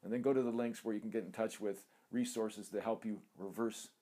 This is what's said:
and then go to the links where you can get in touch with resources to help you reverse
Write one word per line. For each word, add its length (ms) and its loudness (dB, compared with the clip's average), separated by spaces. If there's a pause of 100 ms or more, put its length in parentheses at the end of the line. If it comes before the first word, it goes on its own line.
and 80 -4
then 100 0
go 120 4
to 100 6
the 80 2
links 320 0
where 100 2
you 80 0
can 80 -4
get 140 0
in 80 -8
touch 300 0
with 240 0 (260)
resources 580 0
to 120 0
help 240 0
you 160 -2 (160)
reverse 500 -2 (140)